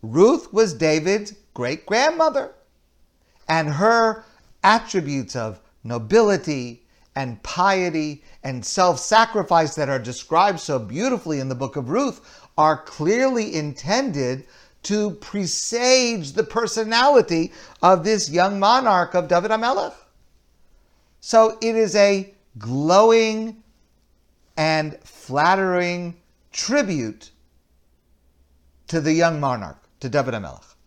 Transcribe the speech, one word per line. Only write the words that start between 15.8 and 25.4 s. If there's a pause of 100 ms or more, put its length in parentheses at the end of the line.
the
personality (300)
of
this
young
monarch
of
David
HaMelech. (1300)
So
it
is
a (240)
glowing (960)
and
flattering (360)